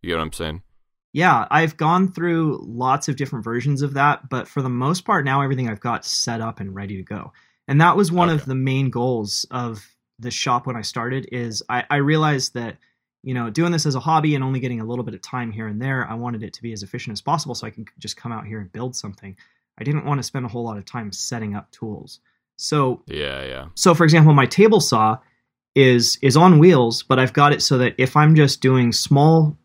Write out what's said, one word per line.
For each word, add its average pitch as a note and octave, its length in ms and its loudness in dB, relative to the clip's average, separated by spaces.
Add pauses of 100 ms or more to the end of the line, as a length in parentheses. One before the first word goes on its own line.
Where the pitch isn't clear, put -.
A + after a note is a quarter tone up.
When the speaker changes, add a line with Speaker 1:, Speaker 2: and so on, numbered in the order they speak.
Speaker 1:
You E2+ 80 -10
get E2 60 -2
what E2 60 -2
I'm D#2 120 -8
saying? D#2+ 300 -8 (500)
Speaker 2:
Yeah, C#3 380 2
I've D#3 260 0
gone F3+ 340 0
through E3 540 -4
lots B2 440 -4
of C3+ 80 -4
different B2+ 260 -8
versions B2 380 -4
of C#3 140 -4
that, C#3 340 0
but B2+ 180 -6
for - 140 -6
the C3 80 -4
most C3 360 -2
part F3 200 0
now C3+ 160 0
everything C3 280 -2
I've G#2 120 -10
got A#2+ 240 -6
set - 360 -6
up A2+ 180 -8
and G2 140 -10
ready G2 240 -10
to F#2+ 60 -12
go. - 300 -12 (340)
And C#3+ 140 4
that E3+ 160 4
was F#3 140 2
one F3 180 2
of D#3+ 120 0
Speaker 1:
Okay. - 60 -14
Speaker 2:
the C3 80 -6
main C3 340 -2
goals A#2+ 600 -4
of A#2+ 340 -10 (340)
the A#2 120 -10
shop A#2+ 340 -4
when B2 120 -8
I A2+ 40 -10
started B2 500 -6
is A#2 380 -8
I, B2 200 -2
I D3 80 0
realized D3 560 0
that, A#2 240 -10 (460)
you C3 100 -8
know, A#2+ 160 -6
doing E3 220 -2
this E3 140 -2
as C#3+ 100 -2
a C3 40 -4
hobby D#3 360 0
and C3+ 80 -2
only C3 160 -4
getting B2 200 -6
a A2 60 -8
little A#2+ 180 -6
bit A2 100 -10
of F#2 80 -16
time A#2+ 300 -10
here A2 160 -10
and G#2 140 -8
there, C3 280 -4
I A2 60 -10
wanted A#2 280 -8
it G#2 100 -14
to - 80 -20
be A#2 120 -10
as G2 80 -14
efficient A2 320 -12
as G#2 80 -12
possible D3 340 -6
so A2+ 120 -12
I G#2+ 40 -12
can A2 140 -16 (140)
just - 180 -14
come A#2+ 140 -12
out G#2+ 160 -12
here G#2+ 120 -12
and F#2 120 -14
build B2+ 240 -10
something. G2 400 -14 (420)
I - 60 -12
didn't D3 220 -4
wanna C#3 180 -2
spend B2+ 220 -8
a A2+ 40 -8
whole A#2+ 140 -10
lot A2 140 -10
of F#2+ 80 -14
time A2 260 -12
setting G#2+ 440 -8
up G2+ 160 -12
tools. - 480 -14 (380)
So C3+ 500 -2
Speaker 1:
Yeah, C#2 360 -8
yeah. C2 220 -12 (100)
Speaker 2:
so, F3 200 4
for E3+ 100 4
example, D#3 280 8
my C#3 120 6
table G#3 340 6
saw A2 380 0 (580)
is, B2+ 460 4
is C#3 160 4
on E3+ 220 8
wheels, C3+ 440 6
but B2+ 160 0
I've B2+ 140 2
got D3 180 4
it C3+ 100 0
so C3+ 180 2
that B2 180 0
if B2+ 180 0
I'm D3+ 200 8
just C#3+ 260 4
doing B2+ 300 4
small D3+ 720 4